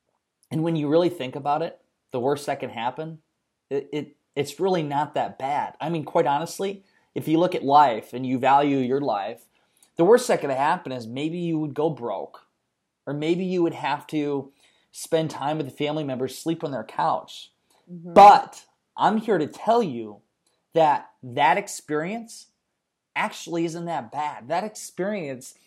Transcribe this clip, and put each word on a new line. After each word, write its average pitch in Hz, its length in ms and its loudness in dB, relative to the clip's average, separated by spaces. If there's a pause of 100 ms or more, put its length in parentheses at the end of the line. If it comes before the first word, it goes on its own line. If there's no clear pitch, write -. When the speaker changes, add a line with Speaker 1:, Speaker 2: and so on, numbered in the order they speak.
(520)
Speaker 1:
And 160 120 -2
when 165 120 -2
you 147 120 -2
really 165 220 4
think 131 260 -8
about 147 260 -2
it, 180 180 -8 (320)
the 127 80 -4
worst 139 260 -2
that 139 140 -4
can 127 100 -8
happen, 127 500 -8 (500)
it, 139 220 -6
it, 147 240 -8 (200)
it's 143 240 -4
really 185 240 0
not 147 320 -4
that 107 220 -4
bad. 135 440 -4
I 151 80 -4
mean, 165 160 -4
quite 165 200 0
honestly, 170 580 -4 (300)
if 135 140 -6
you 156 100 2
look 175 160 2
at - 100 -6
life 135 500 4
and 127 120 -8
you 127 140 -2
value 139 380 4
your 131 240 0
life, 113 440 -4 (520)
the 165 80 4
worst 185 240 6
that 175 120 2
could 147 80 -4
happen 143 440 -2
is 120 120 -8
maybe 147 320 -6
you 165 220 -4
would 151 140 -6
go 147 160 0
broke, 113 580 -8 (580)
or 139 80 -8
maybe 165 300 -2
you 180 180 -2
would 165 120 0
have 139 340 -6
to 143 440 -4 (420)
spend 160 360 -2
time 147 280 -4
with 151 100 -4
the 123 60 -12
family 147 320 -4
members, 127 320 -6
sleep 165 260 -6
on 151 80 -4
their 113 140 -8
couch. - 640 -4 (400)
Speaker 2:
Mm-hmm. 175 220 -14
Speaker 1:
But 196 500 10 (320)
I'm 170 220 2
here 220 200 0
to 151 80 0
tell 233 380 2
you 113 380 -8 (520)
that 151 360 4 (120)
that 143 360 2
experience 202 920 -8 (680)
actually 170 500 -4
isn't 170 200 -6
that 143 260 -6
bad. 139 360 -8
That 165 160 -2
experience 180 920 -8 (120)